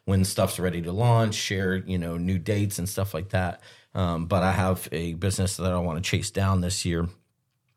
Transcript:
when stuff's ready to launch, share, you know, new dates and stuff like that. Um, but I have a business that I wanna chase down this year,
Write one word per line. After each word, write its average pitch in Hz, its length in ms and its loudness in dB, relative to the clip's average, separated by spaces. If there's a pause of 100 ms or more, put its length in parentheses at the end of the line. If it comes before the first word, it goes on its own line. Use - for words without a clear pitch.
when 95 180 4
stuff's 92 360 0
ready 87 240 0
to 85 100 -4
launch, 113 420 4
share, 95 400 0
you 92 220 -2
know, 82 200 -2
new 90 220 0
dates 104 400 0
and 90 80 -2
stuff 95 260 -4
like 92 160 -6
that. 92 320 -2 (320)
Um, 85 320 0
but 90 180 2
I 92 100 4
have 92 380 0
a 82 240 -4
business 95 420 0
that 90 160 0
I 90 60 0
wanna 85 220 -2
chase - 300 -2
down 95 300 2
this 90 240 -2
year, 85 240 0 (680)